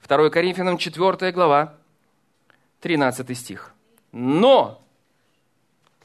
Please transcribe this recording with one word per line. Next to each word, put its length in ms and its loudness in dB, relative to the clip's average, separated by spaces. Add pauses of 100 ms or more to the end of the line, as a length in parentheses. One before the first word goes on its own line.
Второе 300 2
Коринфянам, 480 -2
четвёртая 520 -2
глава, 440 0 (1040)
тринадцатый 560 -2
стих. 360 -18 (380)
«Но», 720 2 (1200)